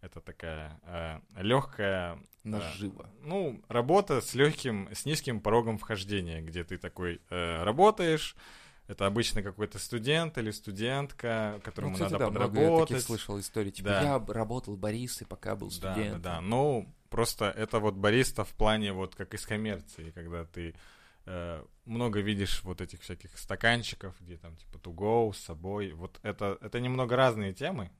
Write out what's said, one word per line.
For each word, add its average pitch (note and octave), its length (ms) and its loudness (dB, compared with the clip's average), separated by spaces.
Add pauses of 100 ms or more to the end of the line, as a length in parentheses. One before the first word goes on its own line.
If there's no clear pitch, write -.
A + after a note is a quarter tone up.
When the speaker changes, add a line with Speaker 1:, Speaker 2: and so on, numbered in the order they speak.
Speaker 1:
Это - 200 -14
такая, D#2 640 -10
э, E2 340 -8 (180)
легкая, G2 800 0
э, D#2+ 40 -16 (240)
Speaker 2:
Нажива. G2 680 -6 (140)
Speaker 1:
ну, D#3+ 460 -4
работа C3+ 520 4
с - 140 -6
легким, B2 580 2
с - 120 -8
низким C3+ 360 -2
порогом A2+ 380 4
вхождения, F#2+ 640 -4
где E2 220 -6
ты F2+ 140 -8
такой, F2 440 -4 (100)
э, E2+ 320 0
работаешь. D#3+ 720 4 (520)
Это G2+ 180 -2
обычно G#2 380 2
какой-то G2+ 340 -4
студент D3 640 0
или A2 120 0
студентка, A2 1120 -2
которому - 280 -4
Speaker 2:
Ну, F#2 40 -4 (100)
кстати, G2 80 0
Speaker 1:
надо G2+ 120 4
Speaker 2:
да, G#2 60 2
много G2 100 0
я G#2 80 4
таких D#3 300 8
Speaker 1:
подработать. C3 260 2
Speaker 2:
слышал G#2 340 -4
историй. G2+ 320 -2
Типа, G2 180 -4
Speaker 1:
Да. G2+ 120 6
Speaker 2:
я C#3+ 180 4
б-, G#2 140 -6
работал A2+ 440 -2
баристой, A2 500 -4
пока - 280 -4
был G2+ 140 -6
Speaker 1:
Да, F2+ 60 -8 (140)
да, - 40 -2
Speaker 2:
студентом. G#2 300 -2
Speaker 1:
да. E2+ 180 -4
Ну, A#2+ 500 0 (200)
просто A2+ 340 0
это G#2+ 340 0
вот G#2 140 2
бариста G#2+ 500 4
в - 120 -6
плане G#2+ 380 4
вот F#2 220 -4
как G2 200 -10
из - 100 -8
коммерции, G#2 640 -6
когда E2+ 340 -8
ты, E2 300 -8 (540)
э, F2 360 -8 (220)
много A2+ 360 0
видишь G2+ 420 0
вот F#2 180 -6
этих - 200 -10
всяких - 360 -14
стаканчиков, A2+ 840 0
где F2 160 -14
там E2 180 -16
типа - 220 -18
to F2 180 -12
go A2 400 4
с - 20 -12
собой. F#2 540 -6
Вот E2 320 -12
это, G2+ 380 -2
это G#2+ 180 -4
немного B2 360 0
разные A2 380 4
темы. C3+ 460 -4